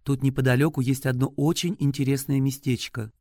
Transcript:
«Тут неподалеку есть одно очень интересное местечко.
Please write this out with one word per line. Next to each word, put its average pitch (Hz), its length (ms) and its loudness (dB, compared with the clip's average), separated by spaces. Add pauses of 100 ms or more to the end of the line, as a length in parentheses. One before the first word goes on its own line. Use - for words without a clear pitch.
«Тут 135 180 -2
неподалеку 135 600 2
есть 131 260 -2
одно 131 280 0
очень 165 440 0
интересное 139 600 0
местечко. 127 800 -4